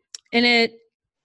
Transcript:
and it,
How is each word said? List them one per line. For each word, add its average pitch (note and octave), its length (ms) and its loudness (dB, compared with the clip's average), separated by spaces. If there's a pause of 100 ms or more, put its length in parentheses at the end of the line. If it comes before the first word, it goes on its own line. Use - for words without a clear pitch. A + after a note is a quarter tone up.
(340)
and A#3+ 120 0
it, A#3 340 0 (460)